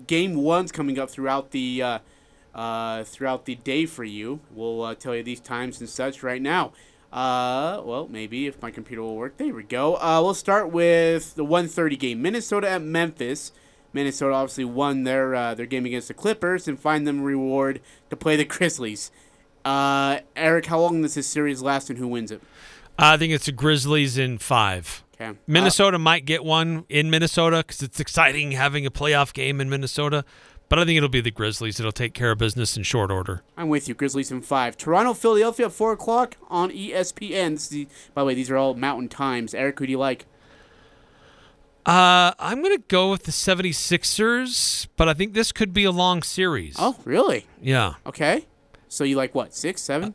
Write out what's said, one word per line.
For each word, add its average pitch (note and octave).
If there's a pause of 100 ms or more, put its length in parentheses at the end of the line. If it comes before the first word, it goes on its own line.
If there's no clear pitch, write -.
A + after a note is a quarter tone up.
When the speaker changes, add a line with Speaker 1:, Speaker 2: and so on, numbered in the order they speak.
Speaker 1:
Game E3+
one's E3
coming C#3
up C3
throughout C3+
the, B2+
uh, A#2+ (560)
uh, A2+
throughout B2+
the B2+
day C3+
for D#3
you. A2 (160)
We'll, A2+
uh, A2+
tell B2
you A#2
these A#2+
times B2
and A#2
such C3+
right B2+
now. D3+ (420)
Uh, B2+
well, B2+
maybe A2
if C3+
my A#2
computer A2+
will A2+
work. B2
There C#4
we A2
go. C3
Uh, E3
we'll F#3+
start G3
with E3+
the D3+
one E3+
thirty D#3
game. B2
Minnesota G3+
at F#3
Memphis. D#3 (420)
Minnesota C#3
obviously C3+
won C3+
their, C3
uh, A#2+
their A#2
game B2+
against B2
the -
Clippers F3+
and C#3+
find D3+
them C#3+
reward C3+ (300)
to D3
play D#3
the D3+
Grizzlies. C3 (520)
Uh, C#3 (160)
Eric, D#3+
how E3
long E3+
does D3+
this C#3
series C#3+
last C#3
and B2
who B2
wins A#2+
it? G#2+ (580)
Speaker 2:
I D#3
think D#3+
it's C#3+
the D3
Grizzlies C#3
in B2+
five. G2 (160)
Speaker 1:
Okay. A2 (100)
Speaker 2:
Minnesota F#3
Speaker 1:
Uh, E3+
Speaker 2:
might D#3+
get D3+
one D#3+
in D3+
Minnesota E3
'cause -
it's C3+
exciting D3
having C#3
a C3
playoff D3
game C#3
in C3+
Minnesota, C#3+ (440)
but D3+
I E3+
think E3
it'll C#3+
be B2+
the A#2
Grizzlies. G#2+
It'll A2
take A#2
care A#2+
of A2
business A2
in G2+
short G#2
order. F#2 (140)
Speaker 1:
I'm E3
with D3
you. A#2
Grizzlies C#3
in B2+
five. B2+
Toronto, G#3
Philadelphia A3+
at F3+
four A3
o'clock A#3 (120)
on F3+
E G3
S F#3
P G3+
N. F3
This D3+
is -
the, D3 (260)
by C#3+
the C#3
way, C3
these B2+
are C3
all C3+
Mountain B2+
Times. B2
Eric, C#3
who C3+
do C3
you C3
like? C3 (1600)
Speaker 2:
Uh, F3+
I'm A#3+
gonna F#4+ (100)
go F#3
with F#3+
the D#3+
seventy-sixers, G3
but E3
I D#3
think G3
this A3
could F#3
be G3+
a F#3+
long F3+
series. C3+
Speaker 1:
Oh, A#3+
really? C#3 (140)
Speaker 2:
Yeah. A#2+ (120)
Speaker 1:
Okay. D#3 (440)
So -
you C#3
like C3
what, A#2+
six, -
seven? E3+